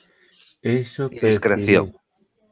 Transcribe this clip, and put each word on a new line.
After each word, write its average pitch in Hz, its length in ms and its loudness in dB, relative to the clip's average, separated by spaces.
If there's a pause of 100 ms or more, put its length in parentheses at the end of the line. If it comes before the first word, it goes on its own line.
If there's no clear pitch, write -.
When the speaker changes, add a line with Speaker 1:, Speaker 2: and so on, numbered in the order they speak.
(640)
Speaker 1:
Eso, 127 480 -4
Speaker 2:
y 123 80 -16
discreción. 101 760 0
Speaker 1:
percibir. - 80 -20 (520)